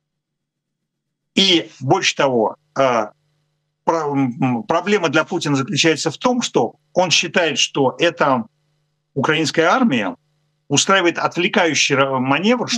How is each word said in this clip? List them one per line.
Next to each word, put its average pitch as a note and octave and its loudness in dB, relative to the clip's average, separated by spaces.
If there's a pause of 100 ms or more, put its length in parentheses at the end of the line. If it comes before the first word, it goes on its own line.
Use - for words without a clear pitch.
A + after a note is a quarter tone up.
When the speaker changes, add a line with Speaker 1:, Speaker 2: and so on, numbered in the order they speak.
(1400)
Speaker 1:
И F#3 2 (120)
больше D#3+ 0
того, B2 2 (240)
э, A#2 2 (760)
про-, D#3+ -2
м, B2+ -2
проблема E3+ 0
для D#3 0
Путина D#3 -4
заключается D#3 0
в - -12
том, - 0
что - -2 (180)
он C#3 0
считает, D#3+ 0
что C3+ 0
это D#3+ 0 (680)
украинская D#3 0
армия C#3 0 (520)
устраивает F3 0
отвлекающий E3 0
ра-, C3+ 0
маневр, E3+ 0
Speaker 2:
Мгм. C3+ -10